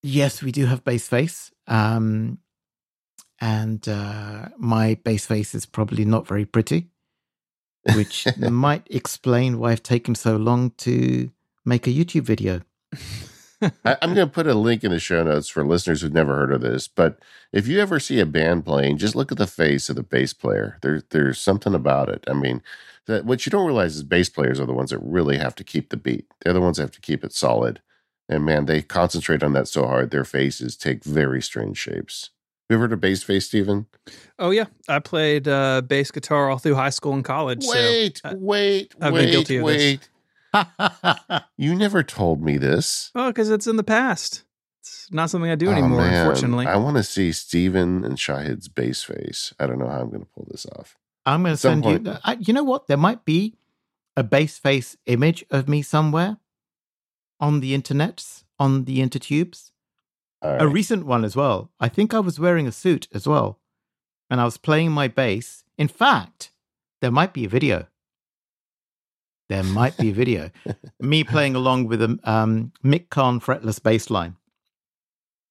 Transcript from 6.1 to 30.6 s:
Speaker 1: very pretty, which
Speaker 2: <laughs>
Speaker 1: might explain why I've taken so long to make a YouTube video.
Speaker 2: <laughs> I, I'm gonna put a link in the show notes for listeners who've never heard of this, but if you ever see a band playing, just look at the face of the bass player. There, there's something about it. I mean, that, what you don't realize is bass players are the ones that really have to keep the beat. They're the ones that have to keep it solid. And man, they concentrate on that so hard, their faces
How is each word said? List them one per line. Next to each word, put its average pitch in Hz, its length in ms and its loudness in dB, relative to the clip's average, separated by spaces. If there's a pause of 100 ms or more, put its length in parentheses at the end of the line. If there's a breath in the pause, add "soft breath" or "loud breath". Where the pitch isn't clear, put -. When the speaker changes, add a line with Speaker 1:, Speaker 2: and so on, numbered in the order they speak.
Speaker 1:
very 104 180 -2
pretty, 156 440 0 (1040)
which 107 380 0
Speaker 2:
<laughs> - 60 -4
Speaker 1:
might 131 520 0
explain 127 680 0
why 117 120 0
I've 113 120 0
taken 120 320 0
so 113 220 0
long 120 420 2
to 123 500 0 (360)
make 123 220 0
a 127 40 2
YouTube 156 320 0
video. 104 380 -2 (300)
Speaker 2:
<laughs> - 720 -16 (240)
I, 123 160 2
I'm 170 140 0
gonna 190 120 6
put 160 200 -2
a 131 80 4
link 110 280 2
in 107 80 0
the 85 80 0
show 85 240 0
notes 73 240 0
for 80 160 -2
listeners 80 380 2
who've 78 100 -4
never 73 240 2
heard 69 160 0
of 64 100 0
this, 60 260 -4
but - 320 0 (340 loud breath)
if 104 140 0
you 175 120 2
ever 196 200 0
see 131 200 -2
a 92 60 4
band 80 400 2
playing, 71 320 2
just 104 180 0
look 139 160 -2
at 131 60 -6
the 101 100 0
face 73 420 0
of 67 60 -6
the 60 80 -6
bass 65 300 -2
player. 52 480 -4
There, 76 300 -2
there's 69 280 0
something 98 360 0
about 67 340 0
it. - 180 -8
I 67 60 -2
mean, 65 300 -4 (420 loud breath)
that, 107 200 -4
what 123 200 -2
you - 60 -6
don't 196 160 0
realize 95 280 0
is 76 80 -8
bass 87 260 2
players 65 300 0
are 67 60 -4
the 62 80 -4
ones 65 160 -4
that 62 100 -6
really 71 380 0
have 71 180 -4
to - 80 -16
keep - 260 -6
the - 80 -6
beat. - 280 -4 (160)
They're 90 120 2
the 90 80 2
ones 87 160 2
that 76 60 -2
have 71 80 -8
to - 100 -20
keep - 220 -4
it - 100 -10
solid. 60 480 0 (460)
And 76 180 0
man, 76 200 2
they 76 160 0
concentrate 85 600 0
on 71 100 2
that 67 140 0
so 69 180 0
hard, 64 260 0
their 69 140 -2
faces 67 500 -4